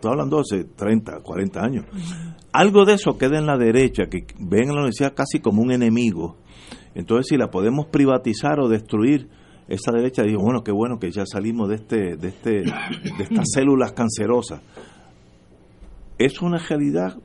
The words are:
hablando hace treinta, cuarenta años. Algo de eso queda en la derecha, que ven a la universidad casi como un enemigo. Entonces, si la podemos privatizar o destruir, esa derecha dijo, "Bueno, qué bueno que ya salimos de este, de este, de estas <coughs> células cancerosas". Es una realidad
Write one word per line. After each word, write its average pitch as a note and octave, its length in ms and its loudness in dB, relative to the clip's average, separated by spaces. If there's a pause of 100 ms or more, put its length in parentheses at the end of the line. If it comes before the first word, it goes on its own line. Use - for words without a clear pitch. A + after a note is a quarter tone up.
(120)
hablando C#3+ 280 0
hace G2+ 260 -2
treinta, G#2 560 -2
cuarenta F#2 420 -4
años. B2 220 -4 (640)
Algo G3 340 6
de G#3 100 6
eso E3 220 0
queda C3+ 200 2
en D3+ 80 0
la C#3+ 120 2
derecha, A#2 520 4
que F2+ 160 -6 (140)
ven G2 300 2
a D3 40 -2
la C#3+ 80 -2
universidad C#3 320 0
casi C#3 260 -2
como G#2+ 220 2
un B2+ 100 2
enemigo. A2+ 680 0 (580)
Entonces, A2+ 340 0
si D3+ 80 2
la A2+ 120 0
podemos A#2 380 0
privatizar C3+ 720 2
o C3+ 80 2
destruir, A2+ 640 2 (400)
esa G2+ 240 -4
derecha B2 300 0
dijo, G#2 180 0
"Bueno, A#2 220 0
qué G#2+ 100 -4
bueno A2+ 260 -2
que F#2 120 -6
ya G2+ 140 -4
salimos G#2+ 440 -4
de G#2+ 60 -2
este, G#2+ 420 -4
de E2 100 -8
este, F#2+ 240 -6 (120)
de - 600 -8
estas G#3+ 260 -2
<coughs> - 40 -4
células C3+ 400 2
cancerosas". A2 680 -2 (1600)
Es C3+ 240 0
una F3 160 -2
realidad D#3+ 680 -2